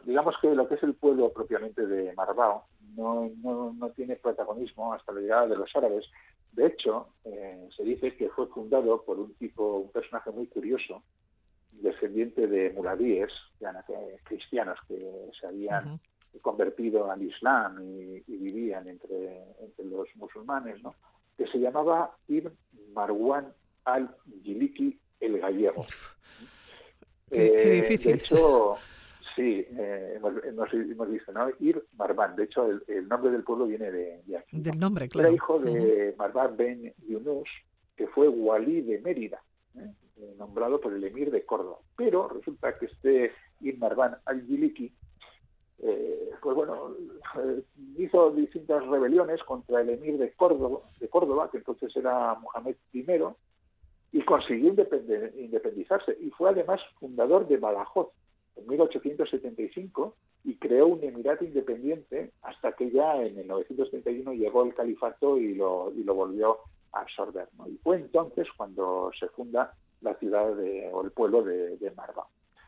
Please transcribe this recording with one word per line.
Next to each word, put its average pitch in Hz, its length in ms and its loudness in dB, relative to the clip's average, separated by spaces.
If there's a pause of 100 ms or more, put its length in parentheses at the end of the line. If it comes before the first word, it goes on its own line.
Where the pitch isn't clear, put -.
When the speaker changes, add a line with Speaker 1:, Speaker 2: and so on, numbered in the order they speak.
Speaker 1:
digamos 147 380 2
que 151 140 6
lo 131 120 4
que 147 80 0
es - 80 -2
el 143 120 2
pueblo 127 360 4
propiamente 110 540 -4
de 95 280 -2
Marbao 101 520 0 (320)
no, 117 320 -2 (140)
no, 123 300 -4
no 117 180 -8
tiene 123 240 -8
protagonismo 113 800 -4
hasta 104 180 -10
la 101 100 -6
llegada 113 260 4
de 107 100 0
los - 180 -6
árabes. 107 300 0 (480)
De 135 120 4
hecho, 123 440 0 (140)
eh, 95 540 -14
se 104 60 -6
dice 127 340 -4
que 107 120 -4
fue 127 180 -4
fundado 113 560 0
por 95 160 -6
un 104 160 -10
tipo, 104 420 -4
un 98 140 -6
personaje 117 400 -8
muy 117 160 -8
curioso, 107 560 -6 (680)
descendiente 107 760 -2
de 95 240 2
muladíes, 98 600 0 (260)
que 110 60 -16
eran, 90 140 -10 (100)
eh, 98 380 -12
cristianos 107 600 -6
que 95 440 -12 (100)
se 95 80 -12
habían 101 460 -6 (400)
Speaker 2:
Ujú. - 80 -20
Speaker 1:
convertido 107 680 0
al 95 120 -6
Islam 98 600 0
y, 92 460 -14
y 113 100 -12
vivían 95 520 -6
entre, 92 560 -12 (160)
entre 104 240 -16
los 95 300 -8
musulmanes, 113 680 -10
¿no? 147 120 -16 (420)
Que 117 100 -2
se - 100 -4
llamaba 151 600 2 (100)
Ibn 160 240 -2 (420)
Marwan 113 600 0 (320)
al-Yiliki 127 1120 -2 (220)
el 107 180 0
Gallego. 95 420 0
Speaker 2:
Uf. - 340 -14 (1120)
Qué, 117 240 8
qué 185 240 8
Speaker 1:
Eh, 180 40 6
Speaker 2:
difícil. 196 300 4
Speaker 1:
de - 60 6
hecho, 135 580 6 (640)
sí, 117 320 2
eh, 101 480 -6
hemos, 107 260 -4
hemos, 113 300 -4
hemos 113 360 -4
visto, 107 220 -8
¿no? 113 160 -2 (140)
Ir 160 200 2 (160)
Marwan. 98 380 0
De - 80 0
hecho, 120 260 0
el, 101 200 -2
el 98 180 -4
nombre 123 240 2
del 117 120 0
pueblo 120 240 0
viene 107 220 -4
de, 87 360 -8
de 92 120 -8
aquí, - 200 -10
¿no? 156 60 -6
Speaker 2:
Del 160 160 -4
nombre, 185 260 0
Speaker 1:
Era 131 80 -10
Speaker 2:
claro. 160 180 6
Speaker 1:
hijo 160 280 2
de 113 500 2
Speaker 2:
Ujú. 98 80 -8
Speaker 1:
Marwan 117 400 0
ben 120 360 -4 (140)
Yunus, 135 400 -4 (480)
que - 120 -4
fue 143 200 6
walí 117 540 2
de 113 180 -2
Mérida, 127 420 -6 (360)
¿eh? 208 160 -16 (240)
Eh, 104 200 -20
nombrado 113 440 -2
por 110 100 -4
el 98 100 -4
emir 127 300 -4
de - 140 0
Córdoba. 92 320 -4 (180)
Pero 190 320 2
resulta - 500 -6
que 117 100 -6
este 131 440 2 (300)
Ibn 131 180 -6
Marwan 120 460 2
al-Yiliki, 135 680 -2 (880)
eh, - 500 -4 (100)
pues 135 160 0
bueno, 151 360 -4 (480)
eh, 131 220 -4 (340)
hizo 170 340 6
distintas 147 560 -2
rebeliones 143 580 4
contra 123 340 -2
el 117 120 2
emir 147 260 -2
de 127 160 -2
Córdoba, 135 480 2 (180)
de 113 80 -8
Córdoba, 156 420 2
que 117 100 -8
entonces - 360 -8
era 123 400 0
Mohamed 117 400 -8 (160)
primero, 160 460 0 (720)
y - 120 2
consiguió 131 480 4
independe-, 113 640 0
independizarse. 113 800 -2
Y 151 120 -8
fue 180 180 2
además 190 320 2 (180)
fundador 135 480 4
de 147 80 6
Badajoz 107 540 0 (480)
en 104 100 -18
mil 143 140 2
ochocientos 147 480 0
setenta 120 320 -6
y 107 80 -4
cinco 185 480 -8 (260)
y 127 140 -6
creó 127 300 6
un 170 140 2
emirato 139 440 -2
independiente 135 960 -4
hasta - 320 -6
que 123 180 -2
ya 147 320 4
en 101 160 -4
el 92 80 -12
novecientos 127 420 -2
treinta 123 220 -4
y 120 80 -4
uno 131 140 -8
llegó 117 320 4
el 120 100 -4
califato 127 600 0
y 107 180 0
lo, 95 400 -2
y 113 80 -6
lo 98 100 0
volvió 104 440 2 (340)
a - 120 -4
absorber, - 440 -8 (100)
¿no? - 120 -14
Y - 80 -12
fue 175 180 2
entonces 165 640 -2
cuando 92 600 -4
se - 120 -6
funda 120 440 -4 (280)
la 107 140 -4
ciudad 107 400 0
de, 98 380 -4
o 92 100 -2
el 98 80 -6
pueblo 113 320 4
de, 90 320 -4
de 95 160 -8
Marba. - 340 -12 (420)